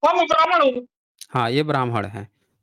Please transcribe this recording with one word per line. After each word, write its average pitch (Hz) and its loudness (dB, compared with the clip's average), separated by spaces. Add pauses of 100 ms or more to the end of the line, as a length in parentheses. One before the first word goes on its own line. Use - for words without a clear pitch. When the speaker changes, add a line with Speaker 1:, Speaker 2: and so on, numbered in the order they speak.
Speaker 1:
हाँ, 339 4
मैं 349 2
ब्राह्मण 330 2
हूँ। 247 -2 (440)
Speaker 2:
हाँ, 117 0
ये 139 0
ब्राह्मण 123 -2
है। 101 -14 (340)